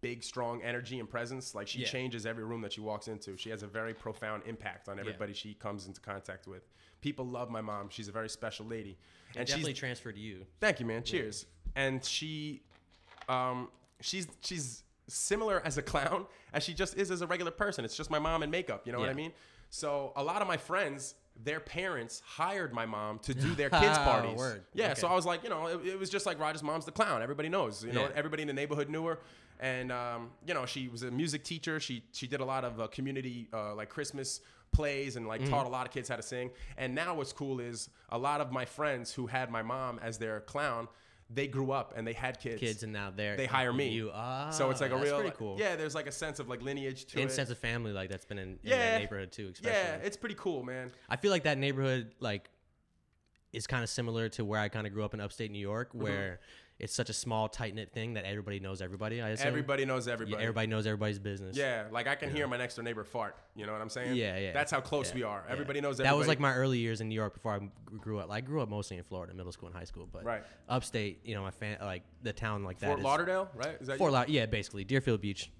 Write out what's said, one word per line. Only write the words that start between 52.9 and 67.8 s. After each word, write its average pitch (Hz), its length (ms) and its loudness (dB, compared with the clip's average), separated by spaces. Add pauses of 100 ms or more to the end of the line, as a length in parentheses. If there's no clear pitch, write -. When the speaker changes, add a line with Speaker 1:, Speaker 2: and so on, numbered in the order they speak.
Speaker 2:
is 113 160 -6
kinda 120 200 0
similar 113 420 0
to 110 160 -2
where 107 140 2
I 104 100 2
kinda 107 200 -2
grew 104 140 -2
up 104 100 -2
in 107 60 -6
upstate 104 320 -4
New 104 80 -6
York, 107 300 0
Speaker 1:
Mm-hmm. 117 140 -6
Speaker 2:
where 98 360 -2 (380)
it's - 160 -6
such 117 160 0
a 110 40 -4
small, 110 360 0
tight-knit 107 420 -6
thing 117 220 -4
that 104 100 -2
everybody 101 380 -2
knows 95 200 -4
everybody, 107 400 -2
I 110 100 0
assume. 135 160 2
Speaker 1:
Everybody 139 360 2
knows 131 240 2
Speaker 2:
Yeah, 120 60 0
Speaker 1:
everybody. 107 300 -2
Speaker 2:
everybody 113 240 2
knows 110 200 2
everybody's 107 320 2
business. 98 380 -4
Speaker 1:
Yeah, 123 340 0
like, 120 160 2
I 143 80 4
can 143 140 -2
Speaker 2:
Yeah. 143 80 0
Speaker 1:
hear 147 100 2
my 123 80 2
next 123 200 -2
door 117 80 -6
neighbor 113 200 -2
fart. 107 320 -4 (180)
You 107 120 -8
know 104 80 -2
what 107 80 -4
I'm 110 80 -6
saying? 123 260 -2
Speaker 2:
Yeah, 101 220 2
yeah. 95 160 0
Speaker 1:
That's 143 180 2
how 143 80 4
close 143 300 0
Speaker 2:
Yeah, - 60 -4
Speaker 1:
we 123 80 0
are. 101 220 -2
Speaker 2:
yeah. - 60 -6
Speaker 1:
Everybody 143 300 -2
knows 139 160 0
Speaker 2:
That 131 60 2 (120)
was, 147 100 6
Speaker 1:
everybody. 156 40 6
Speaker 2:
like, 143 100 6
my 139 140 6
early 127 260 6
years 113 220 0
in 110 80 -2
New 110 60 0
York 107 180 0
before 110 220 -2
I 101 40 -2 (240)